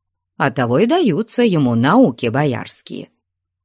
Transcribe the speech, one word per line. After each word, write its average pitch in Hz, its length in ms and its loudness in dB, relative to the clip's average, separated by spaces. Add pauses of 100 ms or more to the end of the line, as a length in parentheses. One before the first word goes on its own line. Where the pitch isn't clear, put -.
(380)
оттого 131 420 0
и 214 60 4
даются 240 580 0
ему 151 320 2
науки 139 520 2
боярские. 113 840 -6 (560)